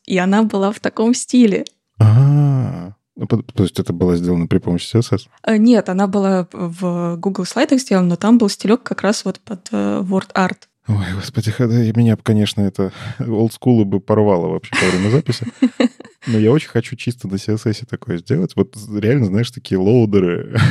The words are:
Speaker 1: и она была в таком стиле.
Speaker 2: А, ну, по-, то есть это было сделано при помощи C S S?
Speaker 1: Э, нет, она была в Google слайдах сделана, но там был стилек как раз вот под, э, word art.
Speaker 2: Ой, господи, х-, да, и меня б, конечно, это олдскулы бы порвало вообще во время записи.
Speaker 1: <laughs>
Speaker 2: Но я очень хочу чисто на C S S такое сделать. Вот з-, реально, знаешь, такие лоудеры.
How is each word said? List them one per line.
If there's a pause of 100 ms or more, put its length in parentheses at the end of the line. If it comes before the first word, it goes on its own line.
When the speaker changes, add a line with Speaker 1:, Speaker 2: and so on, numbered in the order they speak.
Speaker 1:
и
она
была
в
таком
стиле. (340)
Speaker 2:
А, (220)
ну,
по-,
то
есть
это
было
сделано
при
помощи
C
S
S? (160)
Speaker 1:
Э,
нет,
она
была
в
Google
слайдах
сделана,
но
там
был
стилек
как
раз
вот
под,
э,
word
art. (200)
Speaker 2:
Ой, (100)
господи,
х-,
да,
и
меня
б,
конечно,
это (260)
олдскулы
бы
порвало
вообще (100)
во
время
записи. (160)
Speaker 1:
<laughs> (360)
Speaker 2:
Но
я
очень
хочу
чисто
на
C
S
S
такое
сделать.
Вот
з-,
реально,
знаешь,
такие
лоудеры. (140)